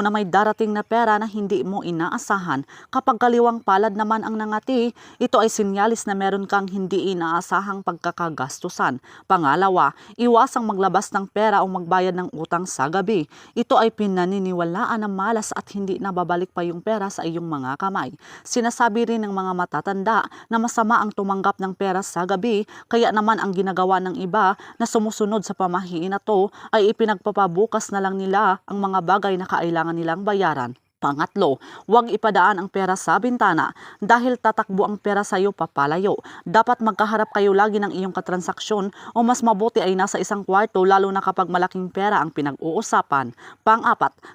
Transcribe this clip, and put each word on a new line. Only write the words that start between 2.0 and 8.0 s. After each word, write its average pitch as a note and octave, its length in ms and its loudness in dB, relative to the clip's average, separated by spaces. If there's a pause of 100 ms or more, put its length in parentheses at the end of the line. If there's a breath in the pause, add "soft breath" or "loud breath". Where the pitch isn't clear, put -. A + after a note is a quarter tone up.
Kapag C4 240 0
kaliwang A#3+ 480 2
palad G3 320 2
naman A3 240 0
ang A3 160 -6
nangati, A3 560 -2 (240 loud breath)
ito A#3+ 240 2
ay A3 80 4
sinyalis G#3 560 0
na G#3 80 -4
meron G3 320 -2
kang G3 240 -2
hindi F#3 480 -2
inaasahang F3 640 -2
pagkakagastusan. E3+ 1200 -4 (240 loud breath)